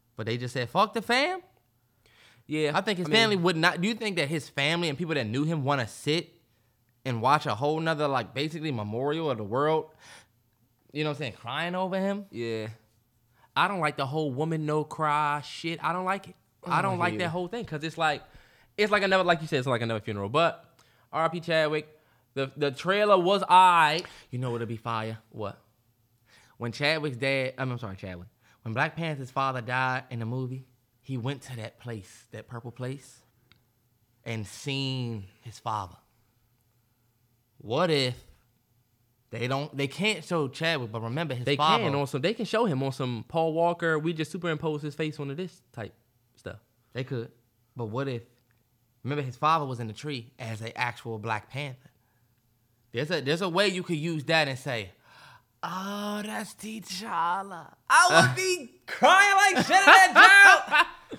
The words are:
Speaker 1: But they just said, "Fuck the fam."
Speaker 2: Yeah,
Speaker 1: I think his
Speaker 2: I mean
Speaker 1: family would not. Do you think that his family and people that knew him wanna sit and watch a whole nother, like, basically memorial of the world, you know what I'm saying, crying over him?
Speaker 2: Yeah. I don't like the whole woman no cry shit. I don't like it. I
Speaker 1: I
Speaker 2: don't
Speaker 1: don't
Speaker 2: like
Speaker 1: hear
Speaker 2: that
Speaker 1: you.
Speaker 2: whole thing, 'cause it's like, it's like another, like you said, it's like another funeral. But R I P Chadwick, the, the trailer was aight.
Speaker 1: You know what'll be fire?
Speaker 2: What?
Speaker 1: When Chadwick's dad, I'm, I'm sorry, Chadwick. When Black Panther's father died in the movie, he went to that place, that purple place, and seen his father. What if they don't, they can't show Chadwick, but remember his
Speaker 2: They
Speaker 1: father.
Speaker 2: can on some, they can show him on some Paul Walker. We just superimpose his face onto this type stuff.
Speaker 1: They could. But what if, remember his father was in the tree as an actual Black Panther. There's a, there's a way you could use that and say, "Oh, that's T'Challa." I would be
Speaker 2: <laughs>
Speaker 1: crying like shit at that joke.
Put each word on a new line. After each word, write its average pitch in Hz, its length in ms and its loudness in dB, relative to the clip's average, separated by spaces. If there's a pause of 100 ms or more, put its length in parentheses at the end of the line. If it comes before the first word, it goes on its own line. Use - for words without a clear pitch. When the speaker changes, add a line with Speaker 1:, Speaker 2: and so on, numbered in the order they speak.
(160)
Speaker 1:
But 107 120 -8
they 117 100 -2
just 123 160 -8
said, 123 160 -4
"Fuck 208 240 0
the 226 80 -4
fam." 302 400 -2 (1080)
Speaker 2:
Yeah, 151 260 -2
Speaker 1:
I 170 60 2
think 202 200 -4
his 170 80 -4
Speaker 2:
I - 20 -6
mean 156 80 4
Speaker 1:
family 220 180 4
would 175 220 0
not. 170 240 2
Do 170 80 0
you 233 60 -4
think 214 200 -6
that 147 140 -2
his 156 180 -4
family 165 400 -2
and 139 100 -4
people 160 180 -4
that 131 120 -2
knew 123 160 -2
him 156 220 -2
wanna 135 240 -2
sit 160 420 -4 (720)
and 120 180 -4
watch 139 240 2
a 127 80 -2
whole 147 280 -2
nother, 156 260 -2
like, 123 260 -4
basically 151 380 -6
memorial 131 580 -4
of 123 80 -2
the 107 60 -8
world, 143 440 0 (1080)
you 147 100 -4
know 151 60 -2
what 143 80 -6
I'm - 20 -16
saying, 131 140 -8
crying 156 420 -6
over 185 240 -4
him? 196 320 -4
Speaker 2:
Yeah. 113 360 -6 (920)
I 160 100 2
don't 190 140 -4
like 151 160 -2
the 139 80 -2
whole 147 260 -4
woman 156 340 -4
no 151 200 -2
cry 147 600 -2
shit. - 380 -10
I 165 80 -2
don't 185 140 -4
like 196 240 -4
it. - 60 -20 (300)
I 147 140 0
Speaker 1:
I - 20 0
Speaker 2:
don't 196 120 0
Speaker 1:
don't - 60 -4
Speaker 2:
like 180 120 0
Speaker 1:
hear - 80 -6
Speaker 2:
that 175 60 -2
Speaker 1:
you. 165 60 -2
Speaker 2:
whole 175 180 -6
thing, 226 160 -10
'cause 151 180 -8
it's 160 140 -8
like, 156 260 0 (540)
it's 208 140 2
like 202 120 4
another, 190 220 4
like 170 160 2
you 160 60 -10
said, 147 120 0
it's 127 80 -2
like 117 140 0
another 113 180 -2
funeral. 101 300 -6
But 156 340 0 (480)
R 160 140 0
I - 20 2
P 170 140 -4
Chadwick, 156 460 0 (480)
the, 135 220 -4
the 143 140 0
trailer 202 460 2
was 185 260 2
aight. 175 600 6 (260)
Speaker 1:
You 123 80 -6
know 127 100 -4
what'll 117 160 -4
be 113 120 -8
fire? 110 420 -6 (100)
Speaker 2:
What? - 320 -12 (960)
Speaker 1:
When 117 140 -6
Chadwick's 147 460 -2
dad, 135 420 -2
I'm, 131 120 -2
I'm 123 60 -6
sorry, 101 180 -10
Chadwick. 90 320 -12 (360)
When 113 100 -6
Black 151 220 -2
Panther's 151 340 -8
father 135 320 -4
died 127 480 -4
in 120 100 -10
the 113 60 -6
movie, 131 400 -8 (360)
he 135 160 -10
went 131 260 -8
to 131 140 -14
that 107 220 -12
place, 113 520 -14
that 107 160 -16
purple 117 240 -14
place, 131 500 -14 (1040)
and 110 220 -8
seen 131 800 -6 (160)
his - 180 -18
father. 104 380 -6 (1600)
What 147 320 -2
if 131 260 0 (1160)
they 120 160 -6
don't, 139 280 -4
they 139 120 -2
can't 170 360 -4
show 160 240 -2
Chadwick, 135 440 -4
but 113 100 -6
remember 135 320 -4
his 123 120 -6
Speaker 2:
They 143 100 0
Speaker 1:
father. 151 300 2
Speaker 2:
can 143 100 0
on 143 120 -2
some, 131 140 -6
they 180 120 0
can 233 120 -6
show 220 200 0
him 139 180 -2
on 135 80 -2
some 127 360 -6
Paul 165 260 -2
Walker. 165 440 0
We 160 160 -2
just 156 180 -6
superimpose 160 500 -4
his 147 140 -8
face 151 240 -6
onto 139 160 -8
this 175 260 -12 (100)
type 107 220 -12 (420)
stuff. 92 240 -16 (340)
Speaker 1:
They 127 100 -6
could. 123 280 -8 (440)
But 120 100 -8
what 123 220 -4
if, 120 140 -6 (840)
remember 147 200 -4
his 127 120 -8
father 151 300 2
was 127 140 -8
in 117 80 -6
the 107 60 -8
tree 127 440 -10
as 113 240 -10
an 113 140 -10
actual 120 440 -6
Black 107 300 -6
Panther. 135 400 -12 (1000)
There's 151 180 -4
a, 165 120 -2
there's 151 200 -2
a 196 80 -2
way 190 200 2
you 180 120 -4
could 175 160 -4
use 156 280 -4
that 156 220 2
and 131 120 -8
say, 113 320 -8 (720)
"Oh, 202 600 -8
that's 214 300 -10
T'Challa." 185 1200 -6 (160)
I 330 380 8
would 127 80 0
be 359 340 -2 (100)
Speaker 2:
<laughs> - 60 -20
Speaker 1:
crying 392 500 8 (200)
like 254 100 2
shit 330 100 2
at 370 380 10
that 381 720 10 (240)
joke. - 100 -14